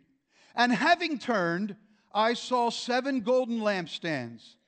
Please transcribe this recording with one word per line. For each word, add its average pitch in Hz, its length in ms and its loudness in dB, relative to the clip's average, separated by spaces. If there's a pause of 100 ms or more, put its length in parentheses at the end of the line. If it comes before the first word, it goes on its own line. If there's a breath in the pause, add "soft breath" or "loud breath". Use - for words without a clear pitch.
(540 soft breath)
and 247 180 4
having 320 460 2
turned, 196 580 0 (360 soft breath)
I 220 220 2
saw 240 360 0
seven 254 500 -2
golden 233 400 0
lampstands, 156 960 -4 (120)